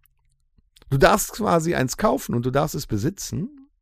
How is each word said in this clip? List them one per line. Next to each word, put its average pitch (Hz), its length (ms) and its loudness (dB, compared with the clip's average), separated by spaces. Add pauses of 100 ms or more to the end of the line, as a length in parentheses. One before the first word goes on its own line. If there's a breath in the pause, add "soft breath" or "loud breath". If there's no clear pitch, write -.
(920)
Du 135 80 0
darfst 190 340 4
quasi 175 420 0
eins 131 220 -2
kaufen 226 380 -2
und 120 120 -2
du 127 40 -2
darfst 147 240 -2
es 147 120 -8
besitzen, 160 800 -6 (140)